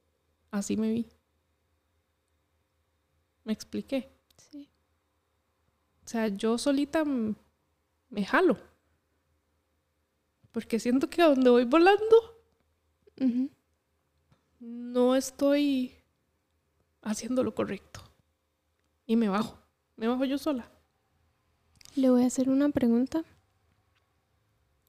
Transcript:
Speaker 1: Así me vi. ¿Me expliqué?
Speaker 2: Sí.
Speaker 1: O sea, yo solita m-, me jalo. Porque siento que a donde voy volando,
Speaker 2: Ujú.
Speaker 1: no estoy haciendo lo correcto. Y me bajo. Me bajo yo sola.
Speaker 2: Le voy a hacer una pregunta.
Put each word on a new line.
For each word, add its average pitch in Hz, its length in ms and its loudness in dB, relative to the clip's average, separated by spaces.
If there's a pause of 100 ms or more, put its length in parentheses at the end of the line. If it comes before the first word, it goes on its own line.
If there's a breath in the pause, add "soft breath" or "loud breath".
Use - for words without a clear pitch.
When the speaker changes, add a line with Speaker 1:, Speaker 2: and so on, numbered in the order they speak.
(520)
Speaker 1:
Así 202 260 -4
me 220 140 -2
vi. 226 160 -4 (2250)
¿Me 220 100 -6
expliqué? - 560 -8 (280)
Speaker 2:
Sí. - 320 -20 (1400)
Speaker 1:
O - 20 -20
sea, 226 200 -4
yo 220 300 -4
solita 285 440 -2
m-, 240 340 -4 (760)
me 202 160 -6
jalo. 302 320 2 (1900)
Porque 226 280 -6
siento 254 300 0
que - 120 0
a 339 80 6
donde 262 200 4
voy 247 160 6
volando, 403 500 4 (1040)
Speaker 2:
Ujú. 262 300 0 (1120)
Speaker 1:
no 240 560 -2
estoy 277 800 -2 (1080)
haciendo 240 420 -4
lo 220 120 -4
correcto. 202 460 -8 (1040)
Y 226 100 -2
me 226 140 0
bajo. 208 280 -4 (400)
Me 220 100 -6
bajo 254 180 -2
yo 269 120 -4
sola. 277 340 -6 (1200)
Speaker 2:
Le 262 140 2
voy 247 140 4
a 254 40 2
hacer 254 220 -2
una 277 200 2
pregunta. 269 540 0 (1600)